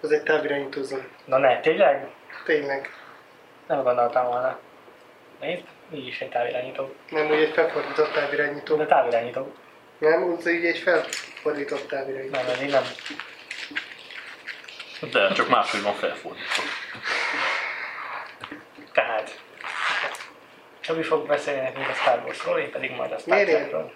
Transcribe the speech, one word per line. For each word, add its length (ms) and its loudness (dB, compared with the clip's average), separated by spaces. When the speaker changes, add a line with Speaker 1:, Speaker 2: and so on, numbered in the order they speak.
Speaker 1:
Ez 60 -2
egy 140 4
távirányító, 600 0
Zoli. 240 -6
Speaker 2:
Na 120 4
ne, 220 6
tényleg? 480 6
Speaker 1:
Tényleg. 480 0
Speaker 2:
Nem 160 2
gondoltam 420 4
volna. 340 0
Nézd, 240 -6
így 140 -10
is 140 -10
egy 80 -6
távirányító. 640 -2
Speaker 1:
Nem, 200 2
úgy 120 6
egy 120 4
felfordított 600 2
távirányító. 600 0
Speaker 2:
De 100 2
távirányító. 720 2
Speaker 1:
Nem, 260 4
úgy 240 0
így 180 2
egy 120 2
felfordított 1120 -2
távirányító. 520 -6
Speaker 2:
Nem, 100 0
ez 120 0
így 100 -2
nem. 120 4
Speaker 3:
De, 220 4
csak 160 2
máshogy 320 4
van 120 0
felfordítva. 680 -4
Speaker 2:
Tehát. 460 0
Csabi 240 -2
fog 240 0
beszélni 340 0
nekünk 280 -4
a 40 -4
Star 320 2
Warsról, 340 -2
én 120 -4
pedig 200 -4
majd 200 -4
a 60 -6
Star 160 0
Speaker 1:
Miért 160 4
én? 80 8
Speaker 2:
Trekről. 380 -2